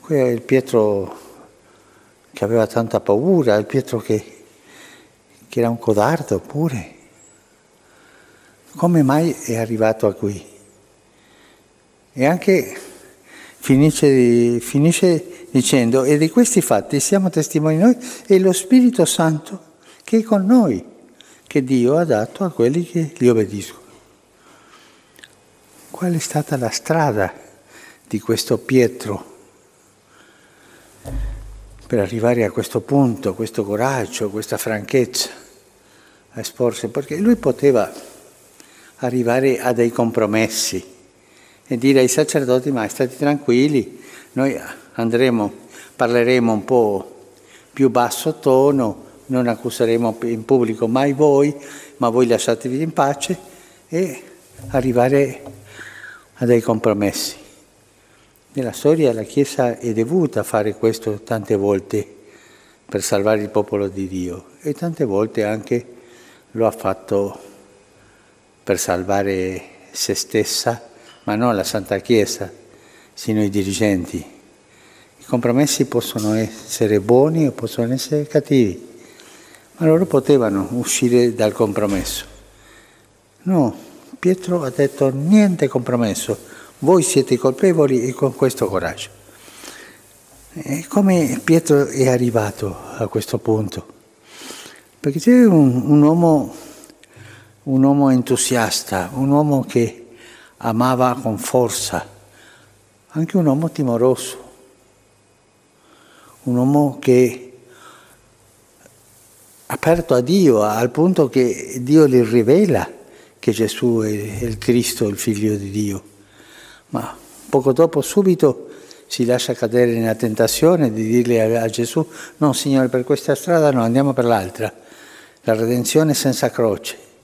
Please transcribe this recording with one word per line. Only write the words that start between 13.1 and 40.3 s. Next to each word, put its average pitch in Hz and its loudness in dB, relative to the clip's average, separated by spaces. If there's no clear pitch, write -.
finisce 143 4
di-, 120 4
finisce 165 0
dicendo: 127 2
"E 147 4
di 160 2
questi 220 4
fatti 131 0
siamo 190 0
testimoni 156 -2
noi 233 4
e 190 6
lo 190 4
Spirito 247 4
Santo 160 -2
che - 0
è 220 2
con 208 0
noi, 190 2
che 143 0
Dio 127 2
ha 175 2
dato 117 -2
a 175 -2
quelli 147 0
che 165 -6
gli 123 4
obbediscono." 104 -2
Qual 180 -4
è 165 -2
stata 147 -4
la 117 -2
strada 139 -2
di 107 -6
questo 113 -2
Pietro 120 0
per 117 -2
arrivare 113 0
a 98 -2
questo 117 -4
punto, 120 0
questo 107 -6
coraggio, 107 -4
questa 107 -8
franchezza 110 -2
a 113 -12
esporsi? - -4
Perché 139 -8
lui 220 4
poteva 123 0
arrivare 123 0
a 123 -2
dei 117 0
compromessi 110 -2